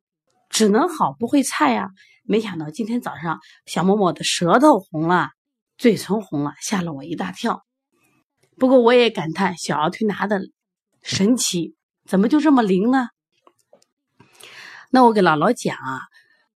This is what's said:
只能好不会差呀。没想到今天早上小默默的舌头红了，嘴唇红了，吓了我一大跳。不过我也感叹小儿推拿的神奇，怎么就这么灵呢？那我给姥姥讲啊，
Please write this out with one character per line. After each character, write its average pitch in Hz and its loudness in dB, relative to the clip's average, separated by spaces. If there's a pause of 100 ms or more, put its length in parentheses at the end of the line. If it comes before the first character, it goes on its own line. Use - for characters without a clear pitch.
(500)
只 220 0
能 240 2
好 208 -4
不 233 -6
会 269 2
差 - -2
呀。 208 -4 (340)
没 208 0
想 202 -8
到 151 -8
今 208 -8
天 233 -6
早 - -10
上 156 -8 (260)
小 - -4
默 190 4
默 185 2
的 170 -12
舌 180 2
头 277 6
红 160 -6
了， 170 0 (480)
嘴 214 2
唇 208 -4
红 147 -6
了， 143 -6
吓 196 -6
了 170 -8
我 135 -12
一 165 -10
大 190 -8
跳。 - -8 (920)
不 262 2
过 254 6
我 233 6
也 240 4
感 160 -6
叹 185 -2
小 - -6
儿 151 0
推 196 -6
拿 202 -2
的 202 -2 (640)
神 208 0
奇， 170 -4 (320)
怎 190 0
么 214 2
就 302 2
这 294 2
么 254 4
灵 196 2
呢？ 254 0 (1800)
那 254 6
我 233 6
给 208 2
姥 165 4
姥 160 2
讲 - -4
啊， 131 -10 (560)